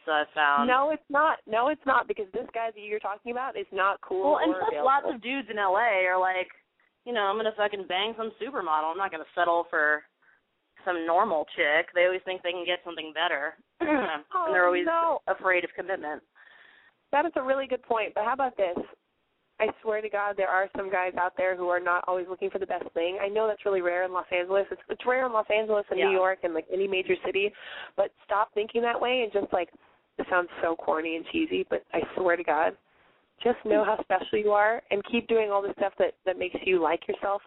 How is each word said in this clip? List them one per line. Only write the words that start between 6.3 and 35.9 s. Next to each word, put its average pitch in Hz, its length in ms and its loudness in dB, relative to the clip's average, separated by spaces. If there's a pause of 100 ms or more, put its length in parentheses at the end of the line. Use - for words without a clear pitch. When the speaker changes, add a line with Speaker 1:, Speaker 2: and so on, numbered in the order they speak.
Speaker 1:
you 240 80 -6
know, 220 120 0
"I'm 196 120 0
gonna 220 140 0
fucking 208 340 -2
bang 196 320 -2
some 220 140 -6 (100)
supermodel. 170 480 -2
I'm 165 80 -6
not 196 140 -4
gonna 160 140 -10 (100)
settle 170 300 2
for 151 380 2 (800)
some 175 220 -2
normal 170 400 2 (100)
chick." 160 380 0
They 175 120 4
always 185 180 0
think 185 180 -8
they 175 100 -4
can 175 140 -8
get 175 180 -4
something 160 300 -10
better. 156 420 -2 (120)
<clears throat> - 120 -20
And 294 540 -2
Speaker 2:
Oh, 359 180 0
Speaker 1:
they're 180 140 4
always 175 220 2
Speaker 2:
no. 330 400 0
Speaker 1:
afraid 185 360 0
of 165 120 -8
commitment. 175 480 -8 (880)
Speaker 2:
That 285 140 4
is 339 100 -2
a 294 60 2
really 269 260 0
good 247 160 -4
point, 220 320 -2
but 208 100 0
how 240 80 0
about 262 240 -2
this? 180 180 0 (840)
I 220 80 2 (140)
swear 214 200 -2
to 214 80 -6
God, 202 280 -2
there 196 120 0
are 190 260 2
some 190 160 -6
guys 180 240 0
out 180 200 0
there 185 200 0
who 180 140 -2
are 175 100 2
not 175 280 0
always 185 200 -2
looking 185 240 -4
for 196 80 -4
the 190 80 -4
best 170 260 -6
thing. 175 260 0
I 202 80 0
know 214 200 0
that's 208 180 -4
really 196 160 2
rare 175 220 0
in 185 100 -4
Los 180 180 -4
Angeles. 185 380 2
It's, 185 180 -10
it's - 180 -8
rare 254 200 2
in 247 80 -2
Los 220 160 0
Angeles 214 400 2
and 190 80 -2
Speaker 1:
Yeah. 190 120 2
Speaker 2:
New 190 40 2
York 185 300 2
and, 175 100 -2
like, 160 180 -4
any 190 160 0
major 185 280 0 (100)
city, 196 260 -2 (440)
but 202 160 0 (120)
stop 208 300 0
thinking 220 300 0
that 233 180 0
way 247 220 2
and 208 100 -4
just, 202 180 0
like, 180 220 -2 (460)
it - 100 -6
sounds 175 200 2 (120)
so 165 140 0
corny 165 400 -2
and 165 160 -8
cheesy, 185 380 0
but 170 220 -2
I 165 100 0 (140)
swear 180 200 2
to 175 80 -4
God, 165 340 0 (640)
just 233 220 0
know 214 180 4
how 208 200 2
special 190 340 0
you 208 140 2
are 208 400 4
and 202 140 0
keep 233 220 -2
doing 226 220 2
all 202 140 0
the 196 100 -4
stuff 196 240 -2